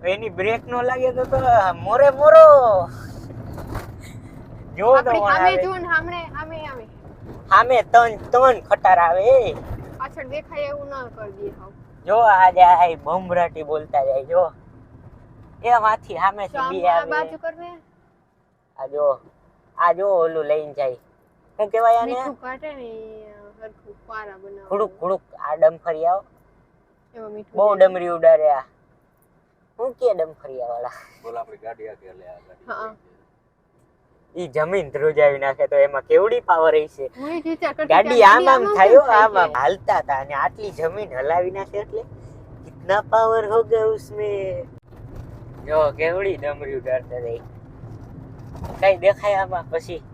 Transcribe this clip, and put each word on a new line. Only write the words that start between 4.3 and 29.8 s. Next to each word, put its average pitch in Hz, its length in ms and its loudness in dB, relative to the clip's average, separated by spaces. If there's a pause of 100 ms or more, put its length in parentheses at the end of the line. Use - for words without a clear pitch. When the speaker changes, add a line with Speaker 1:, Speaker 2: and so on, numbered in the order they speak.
Speaker 1:
જો 190 100 -2
તો 254 100 8
Speaker 2:
આપણી 247 240 2
Speaker 1:
પણ 202 80 0
Speaker 2:
સામે - 0 -
Speaker 1:
આવે. 370 340 2
Speaker 2:
જુઓ 370 140 -4
ને, 359 60 -8
સામે, 339 280 -4
સામે, 320 560 -12
સામે. 254 220 -16 (600)
Speaker 1:
સામે 233 340 2
ત્રણ, 233 340 2
ત્રણ 247 440 2
ખટાર 185 380 2
આવે. 185 580 2 (420)
Speaker 2:
પાછળ 269 300 -12
દેખાય 302 340 -12
એવું 285 260 -10
ના 262 280 -12
કરી 208 160 -16
દે 202 160 -14
હાવ. - 240 -20 (340)
Speaker 1:
જો 196 100 0
આ 196 340 6
જાય, 175 460 6
બમરાટી 175 640 -4
બોલતા 151 420 -4
જાય, 135 200 -2
જો. 170 280 0 (1120)
એ 240 140 2
માંથી 214 360 -2
સામેથી 196 380 -4
Speaker 2:
તો 269 100 -6
આમ - 80 -6
Speaker 1:
બી 180 160 -4
Speaker 2:
આ 339 140 4
Speaker 1:
આવે. 311 100 -10
Speaker 2:
બાજુ 320 280 -6
કર 330 160 -12
ને. 349 240 -20 (1000)
Speaker 1:
આ 135 80 -12
જો, 139 340 -2 (580)
આ 170 140 2
જો 185 160 0
ઓલું 165 380 0
લઈને 151 280 -4
જાય. 135 200 -4
શું - 760 -12
કહેવાય 226 280 2
આને? 233 140 -4
Speaker 2:
મીઠું 254 280 -10
કાઢે 262 320 -14
ને 277 100 -18
ઈ, 220 400 -18
અ, 214 40 -20 (360)
હરખું 214 320 -20 (120)
પારા 214 300 -16
બનાવે. 196 320 -20
Speaker 1:
ખુડુક, 202 320 -6
ખુડુક, 185 200 -4 (200)
આ 147 140 -6
ડમફરિયાઓ. 165 680 0 (920)
Speaker 2:
એમાં 220 160 -16
મીઠું 214 260 -16
Speaker 1:
બહુ 202 180 2
Speaker 2:
નાખે. 190 140 4
Speaker 1:
ડમરી 180 200 -4
ઉડાડે 160 420 4
આ. 135 120 -2 (1120)
શું 247 160 -6